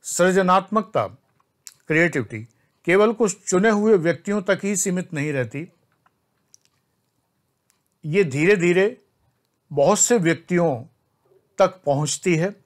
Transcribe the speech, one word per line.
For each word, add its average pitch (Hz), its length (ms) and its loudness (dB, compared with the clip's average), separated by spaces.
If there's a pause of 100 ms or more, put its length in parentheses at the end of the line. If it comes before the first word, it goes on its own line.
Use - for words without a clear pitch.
सृजनात्मकता, 185 1000 0 (800)
क्रिएटिविटी, 156 540 -2 (460)
केवल 202 260 4
कुछ 220 320 -2
चुने 185 240 2
हुए 214 280 4
व्यक्तियों 170 440 -2
तक 190 220 -2
ही 202 120 -2
सीमित 180 380 -6
नहीं 151 200 -4
रहती। 139 340 -6 (2250)
ये 160 220 0
धीरे 151 300 2
धीरे 175 300 2 (880)
बहुत 147 280 2
से - 180 2
व्यक्तियों 165 580 0 (840)
तक 190 260 2
पहुंचती 147 500 -2
है 180 200 -2 (100)